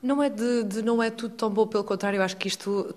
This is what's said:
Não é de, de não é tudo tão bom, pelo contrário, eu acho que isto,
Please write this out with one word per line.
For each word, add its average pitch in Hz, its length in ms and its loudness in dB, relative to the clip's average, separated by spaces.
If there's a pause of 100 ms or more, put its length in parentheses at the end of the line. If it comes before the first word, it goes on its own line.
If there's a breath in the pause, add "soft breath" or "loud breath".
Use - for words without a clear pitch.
Não 277 220 2
é 285 80 2
de, 233 320 0
de 208 180 -2
não 233 220 2
é 226 80 2
tudo 226 240 -8
tão 220 160 0
bom, 214 160 4
pelo 214 160 0
contrário, 202 360 -2
eu 190 40 4
acho 185 140 0
que - 100 -4
isto, 196 500 -4